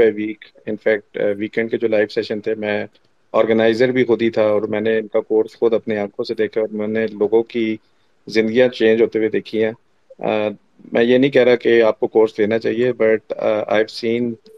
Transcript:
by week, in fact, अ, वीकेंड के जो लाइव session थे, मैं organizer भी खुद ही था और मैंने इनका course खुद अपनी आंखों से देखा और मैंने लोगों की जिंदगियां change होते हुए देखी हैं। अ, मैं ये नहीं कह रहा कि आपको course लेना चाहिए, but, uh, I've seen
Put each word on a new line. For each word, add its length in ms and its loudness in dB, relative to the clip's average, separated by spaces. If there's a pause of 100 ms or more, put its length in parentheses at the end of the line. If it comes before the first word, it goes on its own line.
by 160 4
week, 560 -10
in 140 -12
fact, 300 -2
अ, 80 -2
वीकेंड 440 -4
के 80 -4
जो 100 -4
लाइव 200 0
session 320 -6
थे, 160 -6
मैं 320 -6 (460)
organizer 580 2
भी 120 2
खुद 180 2
ही 80 2
था 140 0
और 240 0
मैंने 300 -2
इनका 220 -2
course 360 -2
खुद 180 0
अपनी 220 -2
आंखों 280 -6
से 100 -6
देखा 280 -4
और 100 -4
मैंने 360 -4
लोगों 360 0
की 360 -4 (500)
जिंदगियां 400 2
change 320 2
होते 180 0
हुए 100 0
देखी 280 -4
हैं। 160 -2 (480)
अ, 340 -2 (380)
मैं 100 2
ये 140 4
नहीं 140 2
कह 120 4
रहा 120 6
कि 240 2
आपको 280 2
course 320 2
लेना 180 0
चाहिए, 360 -2
but, 380 0
uh, 480 -2
I've 120 -2
seen 420 -4 (240)